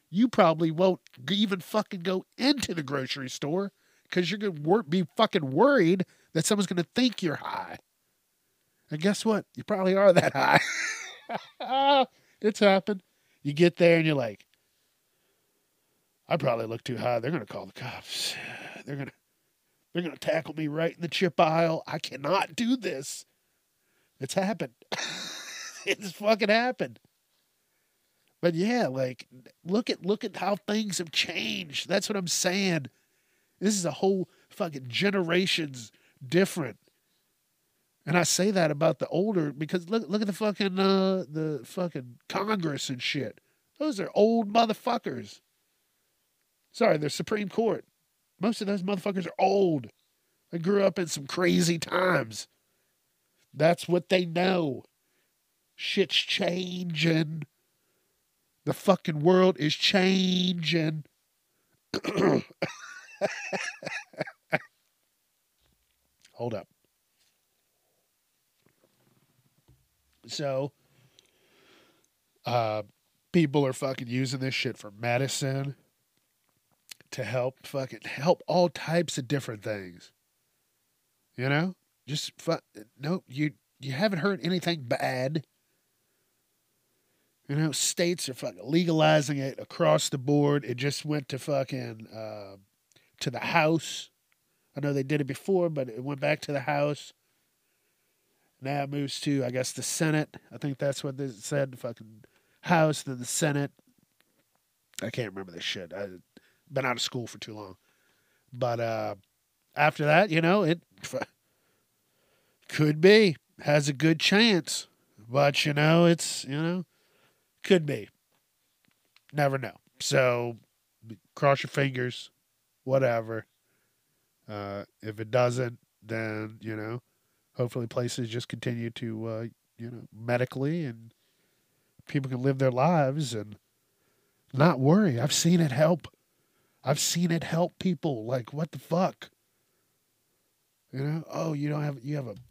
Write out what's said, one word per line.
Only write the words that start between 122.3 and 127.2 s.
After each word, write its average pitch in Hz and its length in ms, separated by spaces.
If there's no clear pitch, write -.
Whatever. 117 640
Uh, 101 380
if 107 180
it 110 100
doesn't, 123 480
then, 110 600
you 110 140
know, 110 260